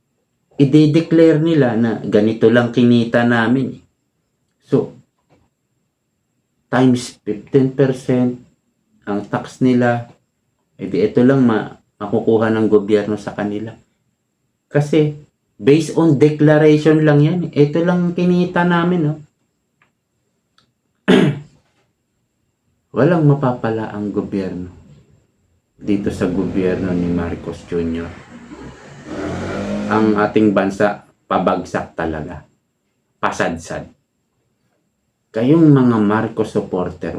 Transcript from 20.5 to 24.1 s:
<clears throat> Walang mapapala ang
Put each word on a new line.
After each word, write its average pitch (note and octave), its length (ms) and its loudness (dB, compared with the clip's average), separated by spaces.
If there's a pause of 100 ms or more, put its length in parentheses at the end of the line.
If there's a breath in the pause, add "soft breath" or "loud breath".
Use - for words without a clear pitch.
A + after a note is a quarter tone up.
<clears throat> - 1900 -4
Walang D#3+ 240 2
mapapala A#2+ 720 0
ang G#2 160 -6